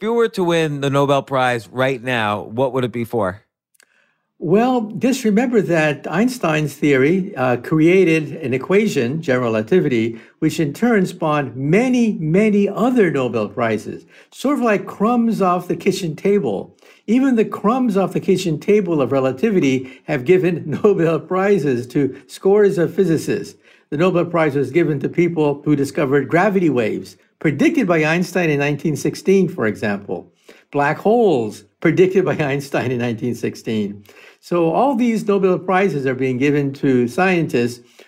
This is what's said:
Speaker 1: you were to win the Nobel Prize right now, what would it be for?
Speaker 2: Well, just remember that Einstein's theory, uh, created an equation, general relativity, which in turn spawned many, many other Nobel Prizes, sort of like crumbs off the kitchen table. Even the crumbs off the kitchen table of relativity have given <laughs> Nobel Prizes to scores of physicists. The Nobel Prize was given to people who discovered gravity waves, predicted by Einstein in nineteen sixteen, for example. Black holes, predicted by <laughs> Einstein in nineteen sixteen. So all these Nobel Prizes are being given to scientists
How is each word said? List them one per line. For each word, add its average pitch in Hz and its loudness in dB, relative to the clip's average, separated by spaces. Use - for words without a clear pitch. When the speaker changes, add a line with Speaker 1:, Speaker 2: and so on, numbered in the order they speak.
Speaker 1:
you 220 -4
were 233 2
to 196 -4
win 160 0
the 139 0
Nobel 139 2
Prize 123 -2
right 127 -2
now, 110 -2
what 120 -4
would 131 0
it 113 -4
be 117 -6
for? 104 -4
Speaker 2:
Well, 226 2
just 247 -2
remember 226 2
that 156 -2
Einstein's 160 -2
theory, 151 2
uh, 127 0
created 160 2
an 131 -4
equation, 156 0
general 127 0
relativity, 117 0
which 156 -2
in 143 -2
turn 220 2
spawned 151 -4
many, 220 2
many 202 2
other 208 2
Nobel 117 -2
Prizes, 113 -6
sort 277 -2
of 233 -2
like 208 0
crumbs 226 0
off 180 0
the - -2
kitchen 180 -2
table. 190 -2
Even 254 2
the 220 2
crumbs 240 0
off 185 0
the - -2
kitchen 180 0
table 180 2
of 127 0
relativity 135 0
have 131 -6
given 170 2
<laughs> - -2
Nobel 165 2
Prizes 175 0
to 143 -2
scores 196 2
of 160 -2
physicists. 160 -2
The 147 -4
Nobel 175 2
Prize 160 0
was 131 0
given 156 0
to - -4
people 160 0
who 151 2
discovered 135 0
gravity 180 2
waves, 107 -4
predicted 240 0
by 170 2
Einstein 170 0
in 143 2
nineteen 143 -2
sixteen, 180 0
for 117 -4
example. 98 -6
Black 143 0
holes, 180 2
predicted 180 4
by 143 0
<laughs> 156 -2
Einstein 139 -2
in 127 -2
nineteen 120 -4
sixteen. 104 -6
So 165 0
all 240 2
these 226 0
Nobel 190 2
Prizes 180 0
are 127 0
being 127 -2
given 143 2
to 127 2
scientists 147 -2